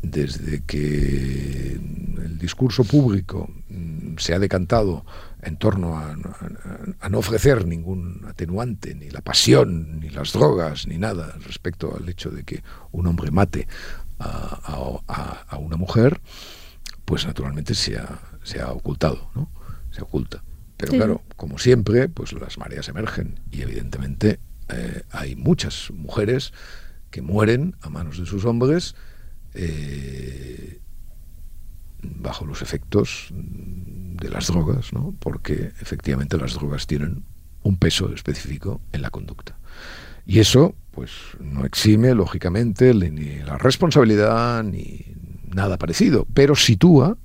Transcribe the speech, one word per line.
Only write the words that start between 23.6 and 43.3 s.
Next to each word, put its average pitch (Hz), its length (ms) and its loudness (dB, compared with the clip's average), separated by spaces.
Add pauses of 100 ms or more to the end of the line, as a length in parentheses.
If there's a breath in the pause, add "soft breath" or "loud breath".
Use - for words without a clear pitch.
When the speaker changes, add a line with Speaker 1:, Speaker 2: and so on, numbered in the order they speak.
Speaker 1:
evidentemente, 64 760 0 (300)
eh, - 420 -6
hay 67 260 -6
muchas - 540 0
mujeres 113 640 -2 (580 loud breath)
que - 120 -10
mueren 110 580 4
a - 100 -12
manos 82 280 -6
de 90 80 -6
sus 95 180 -4
hombres, 127 500 2 (600 soft breath)
eh, 67 1200 -8 (1200)
bajo - 440 -8
los - 160 -8
efectos - 720 0
de - 960 -8
las - 160 -4
drogas, - 460 2
¿no? 190 260 -2
Porque - 600 -2
efectivamente 71 580 -2
las 65 160 -2
drogas 71 320 -4
tienen 76 380 -2 (380)
un 98 140 4
peso 90 380 2
específico 73 640 -6 (120)
en 73 100 -2
la - 80 -4
conducta. - 480 -12 (680 loud breath)
Y 92 140 6
eso, 127 360 8 (180)
pues, - 180 -10 (300)
no 69 260 -4
exime, 107 480 6
lógicamente, 104 800 4
le-, 87 160 4
ni 73 300 -6